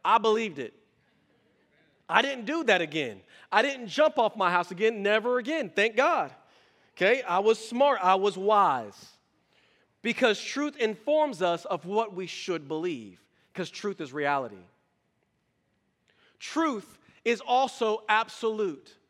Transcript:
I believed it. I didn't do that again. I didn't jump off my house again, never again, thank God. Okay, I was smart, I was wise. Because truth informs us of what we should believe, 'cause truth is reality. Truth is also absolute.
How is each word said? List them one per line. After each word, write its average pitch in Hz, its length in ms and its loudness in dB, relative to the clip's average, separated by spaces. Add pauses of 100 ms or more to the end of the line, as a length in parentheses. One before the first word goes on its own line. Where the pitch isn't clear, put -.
I 208 140 4
believed 214 400 0
it. 120 160 -10 (1400)
I 180 100 6
didn't 269 240 -2
do 302 200 -4
that 196 180 4
again. 143 400 -6 (280)
I 208 120 4
didn't 262 240 -4
jump 294 320 2
off 226 180 0
my 190 140 2
house 180 200 0
again, 214 320 0
never 220 360 2
again, 247 360 -4
thank 214 220 0
God. 254 340 2 (640)
Okay, 233 280 2
I 180 160 0
was 220 200 4
smart, 247 440 2
I 185 140 6
was 190 200 0
wise. 185 800 0 (840)
Because 220 360 2
truth 285 380 -6
informs 277 640 -2
us 170 240 0
of 170 220 -6
what 208 280 -4
we 180 120 -8
should 165 420 -8
believe, 143 500 -8 (340)
'cause 175 160 -8
truth - 320 -8
is 139 120 -10
reality. 135 520 -4 (1700)
Truth 285 600 -4 (260)
is 233 180 0
also 247 640 0
absolute. 214 880 -2 (140)